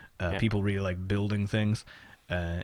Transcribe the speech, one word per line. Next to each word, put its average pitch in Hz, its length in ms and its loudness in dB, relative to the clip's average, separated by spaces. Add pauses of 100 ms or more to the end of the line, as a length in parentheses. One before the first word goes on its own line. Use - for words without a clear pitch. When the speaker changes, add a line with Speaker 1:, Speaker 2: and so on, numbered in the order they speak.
(200)
Speaker 1:
uh, 90 120 0
Speaker 2:
Yeah. 98 60 -2
Speaker 1:
people 107 240 2
really 98 180 2
like 92 260 -2
building 101 400 0
things, 107 380 2 (460)
uh, 87 340 -2